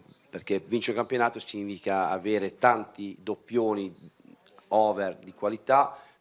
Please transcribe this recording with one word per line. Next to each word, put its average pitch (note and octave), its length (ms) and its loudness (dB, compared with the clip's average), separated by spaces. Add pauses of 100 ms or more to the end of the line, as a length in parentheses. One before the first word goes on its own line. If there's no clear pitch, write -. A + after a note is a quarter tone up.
(300)
perché F#2+ 300 -2
vincere A2+ 320 -2
un G#2 60 -2
campionato A#2 420 0
significa G2 720 -4
avere F#2+ 480 -2
tanti G#2+ 640 0
doppioni G#2 720 -2 (760)
over G2+ 480 2
di - 180 -18
qualità, C3 640 0 (240)